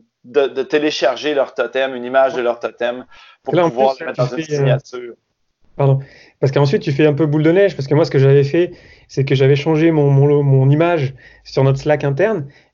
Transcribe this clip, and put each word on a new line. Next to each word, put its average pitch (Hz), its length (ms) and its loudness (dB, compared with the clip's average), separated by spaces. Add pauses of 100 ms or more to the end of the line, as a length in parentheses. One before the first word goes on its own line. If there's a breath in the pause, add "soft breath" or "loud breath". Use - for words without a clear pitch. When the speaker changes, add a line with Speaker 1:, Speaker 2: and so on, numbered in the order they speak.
(240)
Speaker 1:
de, 131 220 0
de 127 160 -6
télécharger 147 720 -2
leur 131 180 -2
totem, 131 420 -4
une 120 100 -10
image 135 280 0
de 127 80 -4
leur 120 200 -2
totem, 120 440 -8 (380 soft breath)
pour 135 120 -6
Speaker 2:
Là, 175 120 2
en 160 40 0
Speaker 1:
pouvoir 131 260 0
Speaker 2:
plus, - 40 -20
Speaker 1:
le - 120 -10
mettre 123 120 -4
Speaker 2:
tu - 60 -6
Speaker 1:
dans 123 60 -10
une 160 80 -8
Speaker 2:
fais, 151 100 -8
euh, - 20 -4
Speaker 1:
signature. 123 580 -4 (640)
Speaker 2:
Pardon. 135 220 2 (420 loud breath)
Parce 135 120 0
qu'ensuite, 143 300 0
tu 151 100 -4
fais 151 120 2
un 151 100 2
peu 156 120 0
boule 151 160 -2
de 165 80 2
neige, 190 260 2
parce 139 120 -8
que 147 60 0
moi, 160 100 2
ce - 60 -4
que 147 80 0
j'avais 139 260 4
fait, 170 280 0 (360 loud breath)
c'est 135 160 -4
que 135 100 0
j'avais 135 220 4
changé 160 340 2
mon, 147 180 2
mon, 143 340 4
mon 135 280 2
image 156 440 2 (280 soft breath)
sur - 220 -2
notre 135 140 2
Slack 147 260 -2
interne, 151 420 -2 (280 loud breath)